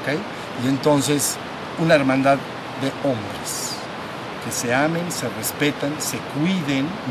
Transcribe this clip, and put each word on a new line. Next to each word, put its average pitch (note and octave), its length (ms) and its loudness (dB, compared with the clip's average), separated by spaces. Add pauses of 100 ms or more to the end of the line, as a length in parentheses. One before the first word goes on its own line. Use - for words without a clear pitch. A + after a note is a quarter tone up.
¿ok? C#3+ 200 -2 (440)
Y - 40 2
entonces, C#3 680 4 (440)
una E3 160 6
hermandad C3+ 420 6 (440)
de C3+ 60 0 (200)
hombres - 680 -4 (720)
que A#2 60 -6
se A#2+ 220 0
amen, E3 380 2
se - 180 -4
respetan, C#3 720 0
se - 180 -4 (220)
cuiden, D3 480 2 (240)